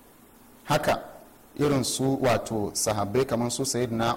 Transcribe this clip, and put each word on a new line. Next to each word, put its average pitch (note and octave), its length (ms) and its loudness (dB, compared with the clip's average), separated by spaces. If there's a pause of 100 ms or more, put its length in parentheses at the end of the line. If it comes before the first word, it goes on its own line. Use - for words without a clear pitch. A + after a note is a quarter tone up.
(640)
Haka C#3 380 0 (560)
irin C#3 260 2
su, C3+ 380 0
wato, A2 520 2
sahabbai G#2+ 520 0
kamar A#2+ 240 0
su C3+ 140 -4
Sayyidina A#2 520 0